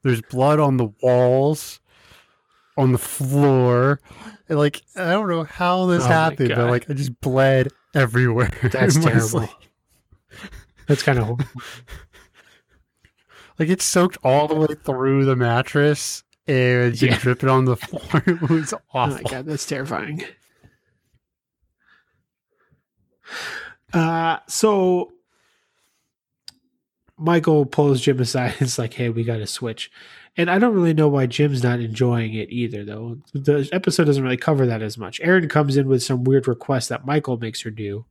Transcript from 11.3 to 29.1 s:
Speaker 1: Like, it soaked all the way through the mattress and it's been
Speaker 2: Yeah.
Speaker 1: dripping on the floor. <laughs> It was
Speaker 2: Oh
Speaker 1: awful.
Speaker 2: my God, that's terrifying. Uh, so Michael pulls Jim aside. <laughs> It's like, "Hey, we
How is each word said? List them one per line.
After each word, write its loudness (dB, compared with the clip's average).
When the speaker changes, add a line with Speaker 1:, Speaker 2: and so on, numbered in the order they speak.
Speaker 1:
Like, 0
it 2
soaked 2
all 4
the 0
way 2
through 0
the 4
mattress 0
and 2
it's -8
been 4
Speaker 2:
Yeah. 0
Speaker 1:
dripping 0
on 4
the 2
floor. -4
<laughs> 0
It 0
was 0
Speaker 2:
Oh -10
Speaker 1:
awful. 0
Speaker 2:
my -12
God, -10
that's -6
terrifying. -8
Uh, 0
so 0
Michael 2
pulls 2
Jim 2
aside. -2
<laughs> -18
It's -2
like, -6
"Hey, -4
we -4